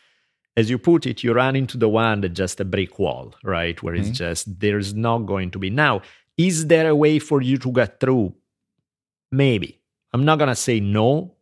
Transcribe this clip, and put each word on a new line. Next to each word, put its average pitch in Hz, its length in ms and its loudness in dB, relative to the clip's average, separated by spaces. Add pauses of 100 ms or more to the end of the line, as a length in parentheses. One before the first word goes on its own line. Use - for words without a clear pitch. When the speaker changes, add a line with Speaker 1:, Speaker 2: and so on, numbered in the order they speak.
(580)
Speaker 1:
As 113 120 2
you 123 80 -2
put 170 280 2
it, 120 180 -6
you 120 100 2
run 131 220 2
into 131 220 -2
the 113 120 2
one 110 320 2
that's 90 120 -4
just 92 260 -4
a 98 60 -4
brick 95 340 -4
wall, 71 440 -6
right? 85 380 -4
Where 85 140 -6
it's 101 140 -2
Speaker 2:
Mm-hmm. 117 60 -6
Speaker 1:
just, 87 440 -8
there's 101 340 -2
not 117 260 0
going 95 320 -4
to 95 80 -10
be. 95 100 -6
Now, 127 320 0 (360)
is 160 300 0
there 160 220 4
a 151 60 4
way 151 240 4
for 143 220 0
you 131 180 0
to 127 120 -4
get 120 300 0
through? 123 340 0 (960)
Maybe. 131 480 0 (340)
I'm 127 120 2
not 156 140 4
gonna 135 160 2
say 117 240 0
no. 110 640 0